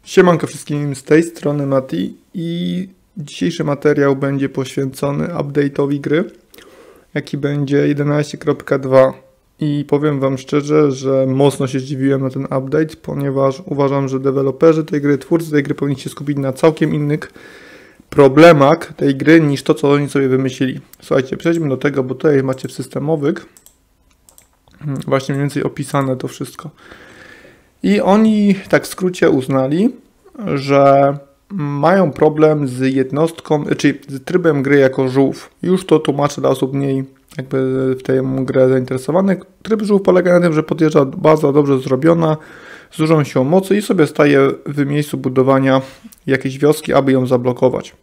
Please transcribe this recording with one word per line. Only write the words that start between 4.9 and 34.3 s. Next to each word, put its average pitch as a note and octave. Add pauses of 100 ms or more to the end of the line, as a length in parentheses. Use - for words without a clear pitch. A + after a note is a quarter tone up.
update'owi C#3+
gry, D3 (920)
jaki D3
będzie C#3+
jedenaście D3
kropka C#3+
dwa. C3 (460)
I D3
powiem C#3+
wam C3+
szczerze, D3
że C3+
mocno C3+
się C3
zdziwiłem C3+
na C3
ten C3+
update, C#3
ponieważ C#3
uważam, C#3
że C3
deweloperzy C#3
tej D3+
gry, C#3+
twórcy E3
tej D3
gry D3
powinni C#3
się -
skupić C#3+
na C3+
całkiem D#3+
innych D3 (800)
problemach D3
tej C#3
gry D3+
niż C#3
to, D#3
co C#3+
oni C#3+
sobie C3+
wymyślili. C3 (220)
Słuchajcie, -
przejdźmy E3
do B2+
tego, C3+
bo B2+
tutaj C#3
macie C3
w -
systemowych, D3 (1300)
hmm, C#3+
właśnie C3+
mniej C#3+
więcej C#3
opisane C3+
to C3
wszystko. - (1120)
I G3+
oni G#3 (140)
tak D3+
w -
skrócie F3+
uznali, C#3+ (680)
że C#3 (320)
mają D#3
problem D3+
z B2
jednostką, C3+ (140)
czyli C#3+
z C3+
trybem E3